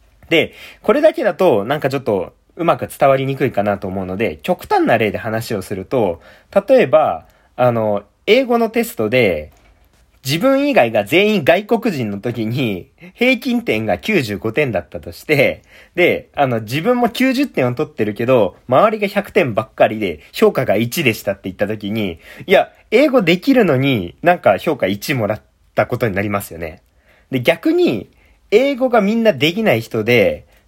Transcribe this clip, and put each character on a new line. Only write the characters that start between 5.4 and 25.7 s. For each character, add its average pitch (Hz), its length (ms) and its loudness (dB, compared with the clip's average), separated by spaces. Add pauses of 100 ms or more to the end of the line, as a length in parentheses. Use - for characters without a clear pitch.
を 92 60 -6
す - 120 -12
る 95 120 -8
と、 107 340 -2 (480)
例 254 140 4
え 156 40 2
ば、 127 400 2 (300)
あ 123 160 4
の、 107 320 -2 (220)
英 247 180 4
語 240 120 0
の 226 140 0
テ 233 140 -2
ス 233 100 -10
ト 107 160 -2
で、 95 400 0 (720)
自 143 140 -2
分 269 300 2
以 285 40 0
外 127 200 4
が 110 100 2
全 196 320 2
員 175 100 -2
外 185 220 2
国 226 300 -2
人 113 160 -4
の 98 80 -8
時 117 260 -4
に、 113 460 -4 (220)
平 247 240 0
均 247 240 -4
点 220 240 -2
が 185 120 0
九 202 240 -2
十 104 160 -6
五 110 140 -4
点 143 180 0
だ 92 100 -4
っ - 80 -12
た - 120 -14
と 80 100 -14
し - 140 -20
て、 131 380 0 (340)
で、 165 400 0
あ 143 100 2
の、 120 140 -2
自 110 200 -6
分 240 180 0
も 240 100 0
九 262 240 0
十 254 160 -2
点 135 180 -2
を 123 80 -2
取 156 160 -6
っ - 20 -20
て 113 120 -4
る 104 100 -4
け 117 100 -6
ど、 117 320 2 (120)
周 151 200 4
り 220 120 -4
が 202 80 -2
百 - 220 -6
点 143 240 0
ば 110 100 -2
っ - 100 -20
か 123 140 4
り 110 100 -6
で、 90 220 -4 (100)
評 208 220 2
価 135 120 -2
が 107 120 0
一 120 260 -2
で 123 120 0
し - 100 -12
た 101 80 -2
っ - 20 -8
て - 100 -14
言 95 100 -10
っ - 20 -20
た 104 100 -2
時 104 240 -8
に、 101 300 -6 (260)
い 185 60 0
や、 170 180 2 (220)
英 269 160 4
語 247 140 2
で 175 160 2
き 269 140 0
る 254 120 4
の 156 120 2
に、 127 460 -2
な 170 120 4
ん 175 40 -2
か 98 200 2
評 151 180 -2
価 110 100 -2
一 101 280 -4
も 113 120 0
ら 101 100 -4
っ - 60 -20 (320)